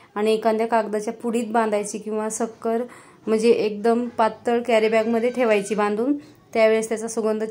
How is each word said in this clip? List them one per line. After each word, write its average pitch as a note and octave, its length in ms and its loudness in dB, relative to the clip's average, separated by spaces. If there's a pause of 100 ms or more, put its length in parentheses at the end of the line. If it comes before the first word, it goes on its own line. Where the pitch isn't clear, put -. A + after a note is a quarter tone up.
(140)
आणि G#3+ 180 2
एखाद्या A3 340 0
कागदाच्या G#3+ 460 -2
पुडीत A#3 340 -4
बांधायची G#3+ 520 -2
किंवा G#3+ 320 -6
सक्कर, A3+ 520 -4 (440)
म्हणजे A3 240 4
एकदम A3+ 580 0
पातळ A#3 580 0
कॅरीबॅगमध्ये A3 640 2
ठेवायची A3 440 0
बांधून. G#3 420 0 (380)
त्यावेळेस A3 340 4
त्याचा A3 200 -4
सुगंध A3 420 -2